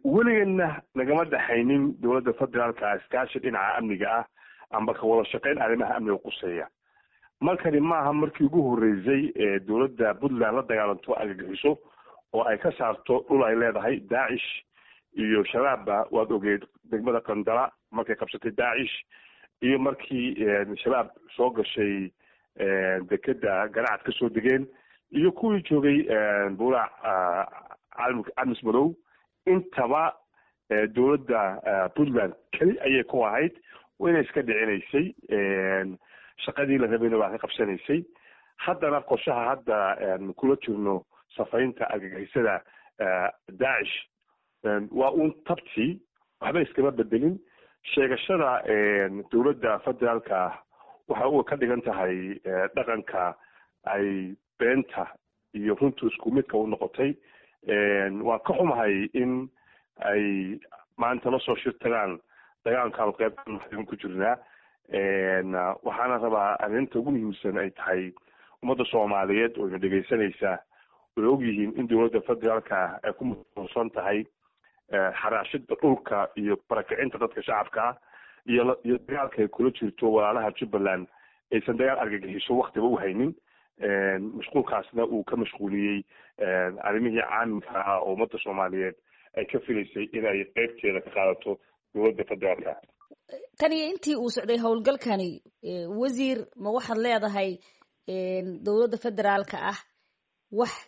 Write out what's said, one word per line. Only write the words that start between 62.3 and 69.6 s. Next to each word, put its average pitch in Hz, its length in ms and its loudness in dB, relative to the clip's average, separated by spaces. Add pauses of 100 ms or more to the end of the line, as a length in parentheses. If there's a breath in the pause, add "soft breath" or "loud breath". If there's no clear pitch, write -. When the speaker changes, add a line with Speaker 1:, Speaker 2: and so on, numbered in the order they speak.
Speaker 1:
dagaalkaan 113 480 0
qayb 110 220 0
ka - 500 -10
ku - 120 -10
jirnaa. 98 400 -2 (520 soft breath)
Een, 95 640 0 (300)
waxaana 123 340 -2
rabaa 107 420 0
arrinta 117 400 -2
ugu 131 120 -2
muhiimsan 104 460 -4
ay 95 140 -2
tahay 92 420 -4 (500 soft breath)
ummadda 123 220 0
Soomaaliyeed 104 720 0
oo 104 100 -2